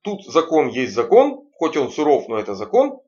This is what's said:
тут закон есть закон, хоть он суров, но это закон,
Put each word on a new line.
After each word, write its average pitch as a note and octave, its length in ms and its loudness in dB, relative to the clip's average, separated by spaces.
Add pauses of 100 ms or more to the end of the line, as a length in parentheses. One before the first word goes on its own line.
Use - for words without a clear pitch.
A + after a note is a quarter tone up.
тут G3+ 220 -8
закон D#3+ 460 0
есть A#2 220 -4
закон, G3+ 600 2
хоть D#3 240 -4
он D3 160 -2
суров, D3 340 0
но A2+ 100 -8
это G2+ 200 -6
закон, B3 520 0